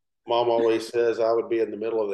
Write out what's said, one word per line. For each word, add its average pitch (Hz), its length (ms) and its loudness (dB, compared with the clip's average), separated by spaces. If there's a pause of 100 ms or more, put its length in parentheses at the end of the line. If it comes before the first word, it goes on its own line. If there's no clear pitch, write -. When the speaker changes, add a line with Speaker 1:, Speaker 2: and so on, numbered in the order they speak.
Speaker 1:
<laughs> - 260 -20
Speaker 2:
Mom 117 200 2
always 117 400 2
says 117 320 0
I 113 120 2
would 113 160 0
be 113 120 0
in 107 100 -2
the 107 60 -8
middle 110 260 -4
of 101 120 -4